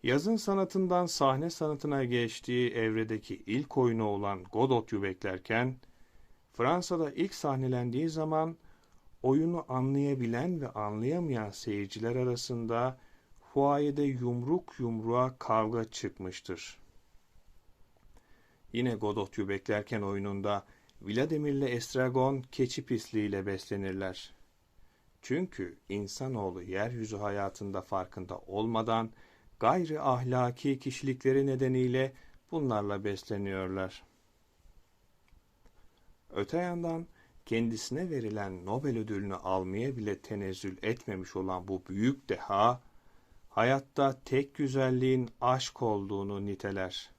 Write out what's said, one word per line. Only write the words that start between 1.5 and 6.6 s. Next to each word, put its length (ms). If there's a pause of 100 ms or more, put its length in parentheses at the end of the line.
sanatına 540
geçtiği 680
evredeki 680
ilk 420
oyunu 260
olan 400
Godot'u 580
beklerken, 720 (760)
Fransa'da 600